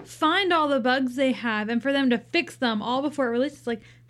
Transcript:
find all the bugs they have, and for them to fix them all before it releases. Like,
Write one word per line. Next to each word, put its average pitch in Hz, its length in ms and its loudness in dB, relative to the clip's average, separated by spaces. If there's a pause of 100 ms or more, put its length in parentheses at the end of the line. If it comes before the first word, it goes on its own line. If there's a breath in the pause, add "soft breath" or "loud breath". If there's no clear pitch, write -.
find 349 480 0
all 311 160 2
the 277 140 2
bugs 254 340 0
they 262 160 2
have, 220 380 -2
and 233 120 0
for 277 120 -2
them 269 160 2
to 240 80 2
fix 339 400 -4
them 220 240 -2
all 247 200 -2
before 277 260 -2
it - 20 -2
releases. 254 360 -2
Like, 233 140 -4 (300 soft breath)